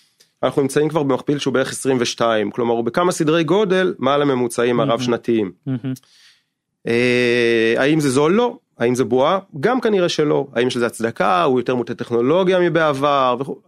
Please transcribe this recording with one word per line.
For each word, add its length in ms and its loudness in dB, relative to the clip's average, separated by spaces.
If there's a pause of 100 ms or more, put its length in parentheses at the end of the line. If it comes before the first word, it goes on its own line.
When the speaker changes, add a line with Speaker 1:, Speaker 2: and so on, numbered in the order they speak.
(420)
Speaker 1:
אנחנו 200 0
נמצאים 260 0
כבר 140 -2
במכפיל 360 -2
שהוא 160 -4
בערך 160 0
עשרים 300 -2
ושתיים, 500 0
כלומר 240 -2
הוא 100 -2
בכמה 280 0
סדרי 320 0
גודל 540 0
מעל 240 0
הממוצעים 540 0
Speaker 2:
מהמם. 140 0
Speaker 1:
הרב-שנתיים. 600 -2 (140)
Speaker 2:
מהמם. 260 -6 (920)
Speaker 1:
אה, 920 2
האם 220 2
זה 100 0
זול? 220 2
לא. 240 0 (240)
האם 140 2
זה 100 0
בועה? 340 2 (220)
גם 200 0
כנראה 280 0
שלא. 460 0
האם 120 2
יש 100 -2
לזה 100 0
הצדקה? 560 -2
הוא 180 2
יותר 140 -2
מוטה 200 -4
טכנולוגיה 640 0
מבעבר? 800 2
וכו'. 160 -8 (120)